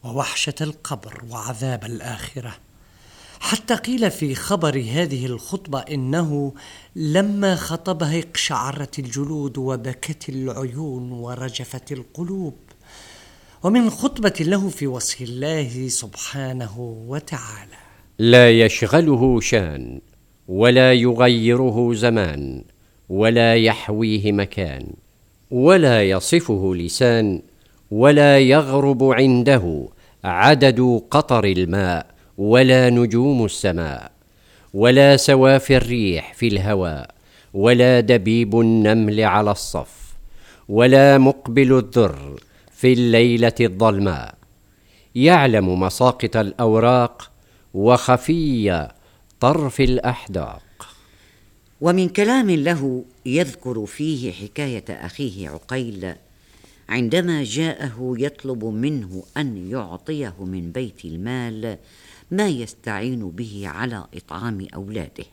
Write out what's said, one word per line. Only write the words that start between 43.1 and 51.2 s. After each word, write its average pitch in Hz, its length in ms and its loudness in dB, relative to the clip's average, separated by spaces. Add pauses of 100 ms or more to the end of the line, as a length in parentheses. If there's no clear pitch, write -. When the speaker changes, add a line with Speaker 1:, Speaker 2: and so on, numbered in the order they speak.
Speaker 2:
الظلماء. 98 760 0 (800)
يعلم 123 640 4
مساقط 120 560 0
الأوراق 113 920 0 (440)
وخفي 120 1120 0 (520)
طرف 143 400 0
الأحداق. 117 840 -4 (1160)